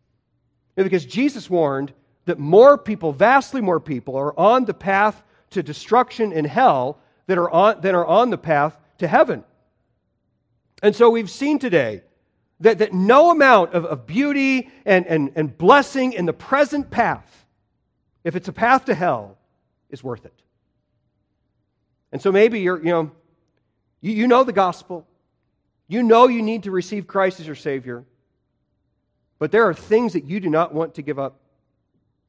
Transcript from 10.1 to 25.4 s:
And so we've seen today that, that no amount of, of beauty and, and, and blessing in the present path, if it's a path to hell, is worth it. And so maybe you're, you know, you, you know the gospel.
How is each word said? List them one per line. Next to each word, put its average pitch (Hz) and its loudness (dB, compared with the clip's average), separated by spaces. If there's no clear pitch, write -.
And 208 2
so 240 4
we've 226 0
seen 285 -4
today 139 -2
that, 190 2
that 208 -2
no 247 4
amount 254 4
of, 170 -2
of 139 -10
beauty 269 -2
and, 185 2
and, 156 -2
and 156 -4
blessing 254 2
in 175 -4
the 160 -2
present 285 -2
path, - -6
if 170 -6
it's 180 -10
a 151 -10
path 247 0
to 233 -2
hell, 127 -6
is - -20
worth 123 -12
it. - -20
And 135 -10
so 196 0
maybe 220 2
you're, 180 -2
you 160 -4
know, 160 -2
you, 196 -8
you 220 -2
know 254 4
the 247 -4
gospel. 180 -6